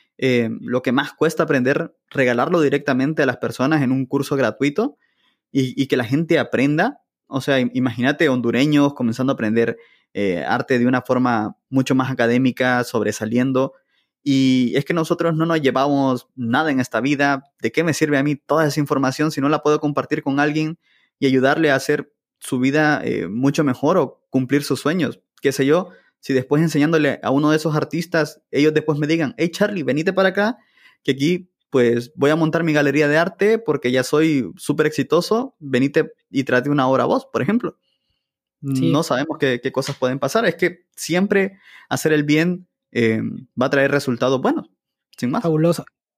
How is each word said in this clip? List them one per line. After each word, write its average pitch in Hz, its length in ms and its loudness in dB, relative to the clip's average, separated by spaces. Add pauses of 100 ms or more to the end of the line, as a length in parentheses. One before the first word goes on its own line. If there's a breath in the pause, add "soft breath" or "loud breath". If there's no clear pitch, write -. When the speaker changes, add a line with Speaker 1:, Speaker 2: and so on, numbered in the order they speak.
(180)
Speaker 1:
eh, 123 320 0 (120)
lo 123 200 -2
que 131 100 -2
más 139 220 -2
cuesta 165 300 0
aprender, 143 520 0 (140)
regalarlo 135 520 2
directamente 143 640 0
a - 20 2
las 127 120 -2
personas 139 440 -2
en 127 100 0
un 131 140 0
curso 143 300 -2
gratuito 143 640 -2 (540)
y, 131 300 -2
y 131 60 0
que 135 100 0
la 123 60 0
gente 151 340 0
aprenda. 147 640 0 (260)
O 135 140 -6
sea, 135 180 2
im-, 120 140 0
imagínate 127 560 0
hondureños 135 640 2
comenzando 127 380 -2
a 131 40 0
aprender, 113 420 0 (360 soft breath)
eh, 92 320 -2
arte 123 340 0
de 120 80 2
una 127 140 2
forma 123 540 0 (140)
mucho 131 260 0
más 131 160 0
académica, 123 720 2
sobresaliendo. 120 880 -2 (500 soft breath)
Y 131 520 2
es 143 100 -2
que - 80 -4
nosotros 165 420 -2
no 160 120 0
nos 165 140 0
llevamos 135 720 0
nada 131 360 0
en 135 80 0
esta 123 220 -2
vida. 139 420 0 (160)
¿De 113 120 -2
qué 156 120 0
me 165 100 0
sirve 147 260 0
a 139 40 0
mí 147 120 0
toda 151 320 0
esa 143 120 -2
información 143 520 0
si 143 100 -6
no 139 80 0
la 147 140 0
puedo 151 160 2
compartir 147 420 -2
con 139 180 -2
alguien 156 380 -2 (400)
y 135 80 -2
ayudarle 139 460 4
a 135 40 2
hacer 143 380 -4 (260)
su - 200 -6
vida, 147 440 2
eh, 107 240 -4
mucho 131 360 0
mejor 143 340 0
o - 320 -2
cumplir 131 340 0
sus 135 180 -2
sueños? 147 400 -2 (200)
Qué 139 100 0
sé 135 140 0
yo, 170 240 0 (300 loud breath)
si - 140 -4
después 131 280 0
enseñándole 151 600 0
a 113 80 -2
uno 147 180 2
de 156 80 2
esos 156 180 -2
artistas, 156 760 -4
ellos 151 240 2
después 151 240 0
me 147 80 -2
digan, 160 320 -2
"Hey, 170 100 0
Charlie, 202 320 -2
venite 147 320 -2
para 190 160 2
acá, 202 300 -2 (440 soft breath)
que 147 100 0
aquí, 170 360 -2 (220)
pues, 120 440 2
voy 139 140 2
a 156 60 2
montar 160 280 0
mi 160 100 0
galería 147 340 2
de 147 100 2
arte 196 400 0
porque 143 340 -2
ya 127 120 2
soy 147 520 0
súper 151 300 -2
exitoso, 175 720 0
venite 139 520 0 (180)
y 139 140 -2
trate 127 260 0
una 143 180 2
obra 131 180 2
vos", 220 200 0
por - 160 -4
ejemplo. 202 360 -2 (1000)
Speaker 2:
Sí. 131 160 2
Speaker 1:
No 143 100 2
sabemos 147 380 -4
qué, 127 240 0
qué 131 80 -4
cosas 135 260 -4
pueden 131 220 -2
pasar. 220 260 0
Es 180 80 0
que - 320 -4 (100)
siempre 190 640 -2 (320 loud breath)
hacer 156 240 0
el 151 100 2
bien, 165 440 0 (240)
eh, 110 300 0 (380)
va 127 80 2
a - 40 0
traer 139 180 2
resultados 135 520 0
buenos, 277 280 -2 (480)
sin 123 140 -4
más. - 100 -4
Speaker 2:
Fabuloso. 160 440 0 (320)